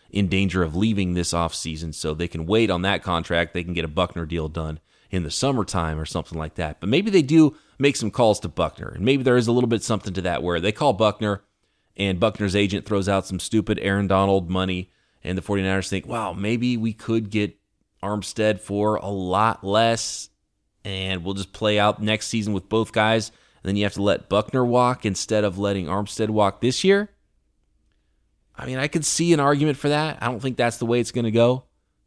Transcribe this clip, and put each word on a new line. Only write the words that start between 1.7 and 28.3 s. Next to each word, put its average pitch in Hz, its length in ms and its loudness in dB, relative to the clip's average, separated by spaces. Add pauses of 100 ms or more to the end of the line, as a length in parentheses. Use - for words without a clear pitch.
so 78 180 -4
they 82 140 -4
can 80 180 -6
wait 104 240 2
on 90 140 0
that 98 180 0
contract. 85 540 -2
They 90 80 -4
can 85 120 -6
get 82 100 -4
a 78 40 -4
Buckner 85 380 -4
deal 78 220 -4
done 78 320 -8 (280)
in 92 140 -2
the 76 80 -6
summertime 92 680 -2
or 78 40 -6
something 82 320 -6
like 78 200 -8
that. 78 240 -6
But 95 80 -4
maybe 202 240 2
they 180 100 6
do 151 340 6 (220)
make 139 160 4
some 107 160 -4
calls 110 300 4
to 90 80 -6
Buckner, - 400 -4
and 87 160 -6
maybe 135 180 2
there 123 140 4
is 117 100 4
a 117 60 4
little 123 160 4
bit 113 160 0
something 101 300 -2
to 92 80 -4
that 85 200 -2
where 85 160 0
they 98 140 0
call 143 220 2
Buckner, 104 500 0 (520)
and 95 220 -2
Buckner's 101 380 0
agent 101 300 0
throws 98 220 0
out 98 180 0
some 92 120 -6
stupid 107 400 -2
Aaron 98 300 0
Donald 95 420 2
money, 92 400 -2 (320)
and 92 160 -4
the 85 40 -8
forty-niners 95 460 -2
think, 95 180 -4
"Wow, 104 260 -6
maybe 117 440 -2
we 110 160 -2
could 110 380 -4
get 104 260 -2 (460)
Armstead 104 560 -2
for 104 380 -2
a - 120 -6
lot 98 540 0
less, 113 640 0 (560)
and 95 380 -6
we'll 98 120 -4
just 98 180 -8
play 104 260 0
out 104 240 2
next 107 240 -2
season 107 260 -2
with 95 160 -4
both 110 240 0
guys." 110 380 2 (320)
And 92 60 -8
then 98 80 0
you 101 80 2
have 101 100 -2
to 98 80 -4
let 101 260 2
Buckner 107 360 2
walk 123 420 2
instead 104 380 0
of 92 120 -2
letting 98 300 -2
Armstead 107 440 -2
walk 104 300 2
this 127 220 0
year. 196 280 4 (1500)